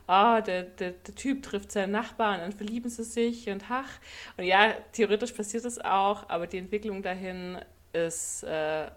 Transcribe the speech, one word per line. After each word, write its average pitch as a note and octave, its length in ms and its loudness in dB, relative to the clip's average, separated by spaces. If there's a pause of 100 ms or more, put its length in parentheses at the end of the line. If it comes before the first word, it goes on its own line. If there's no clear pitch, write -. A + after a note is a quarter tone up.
„Ah, G#3+ 340 8
der, F#3 220 0
der, F3+ 300 -6
der G3+ 220 -16
Typ C#4 280 -2
trifft - 300 -6
seinen G3 200 0
Nachbarn, G#3 480 0
dann F3 120 -6
verlieben A3+ 380 -6
sie A3+ 140 -8
sich A#3 460 0
und G3 180 -6
hach.“ C4+ 220 -4 (480)
Und F#3 60 -4
ja, G3 280 8 (200)
theoretisch G#3+ 400 2
passiert A3+ 340 -6
das A#3 120 -6
auch, G3 520 2
aber E3+ 160 -2
die F#3 120 -6
Entwicklung G3+ 440 -4
dahin F#3 560 -6 (340)
ist, E3 520 -2
äh, D#3 420 -2 (100)